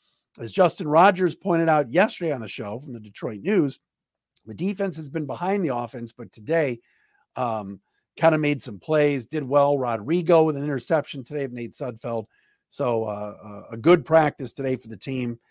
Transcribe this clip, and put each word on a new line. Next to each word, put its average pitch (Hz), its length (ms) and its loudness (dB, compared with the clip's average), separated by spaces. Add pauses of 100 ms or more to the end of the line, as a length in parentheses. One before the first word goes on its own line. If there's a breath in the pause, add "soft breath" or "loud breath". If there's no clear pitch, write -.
(380)
as 110 140 -10
Justin 175 340 2
Rogers 175 480 6
pointed 165 340 0
out 151 220 2
yesterday 175 400 2
on 131 100 -4
the 110 60 -8
show 107 320 -8
from 143 140 -14
the 117 80 -12
Detroit 107 420 -10
News, 156 380 0 (680)
the 107 80 -12
defense 190 400 -4
has 151 140 -12
been 151 180 -6
behind 175 380 -2
the 135 100 -2
offense, 120 380 -8
but - 180 -18
today, 131 480 -2 (560)
um, 107 460 -6 (340)
kinda 160 240 4
made 147 240 0
some 104 160 -12
plays, 147 480 0
did 156 160 -6
well. 143 340 4
Rodrigo 151 680 2
with 151 120 0
an 139 60 -6
interception 143 640 -2
today 143 180 -6
of 131 100 -6
Nate 120 200 -10
Sudfeld. 117 540 -8 (440)
So, 120 340 0
uh, 104 360 -6
uh, 101 300 -16
a 117 60 -10
good 151 280 6
practice 151 480 2
today 131 220 -4
for 127 140 -8
the 110 80 -14
team, 123 420 -6 (120)